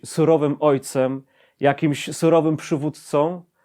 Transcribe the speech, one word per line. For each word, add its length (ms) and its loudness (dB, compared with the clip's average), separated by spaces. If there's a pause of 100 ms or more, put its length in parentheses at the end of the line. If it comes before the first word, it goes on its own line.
surowym 560 2
ojcem, 640 0 (380)
jakimś 560 0
surowym 400 2
przywódcą, 840 -4 (220)